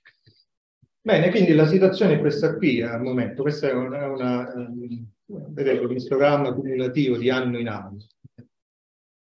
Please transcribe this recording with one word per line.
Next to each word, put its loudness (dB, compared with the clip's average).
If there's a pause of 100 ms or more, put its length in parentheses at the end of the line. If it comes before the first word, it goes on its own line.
(1000)
Bene, 4
quindi 4
la 6
situazione 4
è 2
questa 0
qui 2
al -6
momento, -4
questa -2
è 0
una, -4
una, -4
ehm, -12 (180)
vedete, -4
un -4
istogramma 2
cumulativo -2
di 0
anno 0
in -6
anno. -10 (1300)